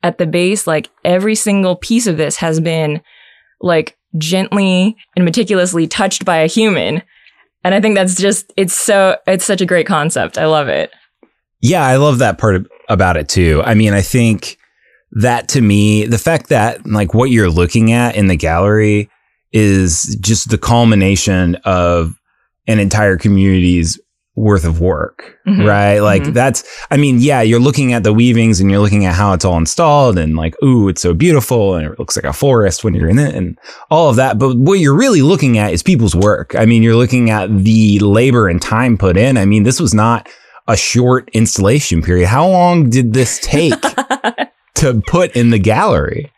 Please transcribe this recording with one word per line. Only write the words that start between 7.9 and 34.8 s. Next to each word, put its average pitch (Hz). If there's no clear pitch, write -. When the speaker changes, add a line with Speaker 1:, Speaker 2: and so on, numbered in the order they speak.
Speaker 1:
that's 185
just, 196
it's 190
so, 196
it's 185
such 196
a 185
great 170
concept. 151
I 156
love 151
it. 78
Speaker 2:
Yeah, 156
I 131
love 143
that 113
part 104
ab-, 92
about 92
it 76
too. 80
I 117
mean, 107
I 101
think 113
that 117
to 139
me, 107
the 117
fact 165
that, 113
like, 104
what 127
you're 107
looking 98
at 120
in 101
the 92
gallery 104
is 98
just 104
the 107
culmination 98
of 87
an 110
entire 101
community's 90
worth 104
of 82
work, -
Speaker 1:
Mm-hmm. 180
Speaker 2:
right? 101
Like, 104
Speaker 1:
Mm-hmm. 151
Speaker 2:
that's, 123
I 120
mean, 139
yeah, 135
you're 113
looking 135
at 120
the 107
weavings 113
and 98
you're 101
looking 104
at 90
how 98
it's 87
all 87
installed 139
and, 78
like, 80
ooh, 120
it's 90
so 87
beautiful 117
and 80
it 73
looks -
like -
a 69
forest 113
when 98
you're 87
in 110
it 147
and -
all 160
of 117
that. 127
But 131
what 160
you're 143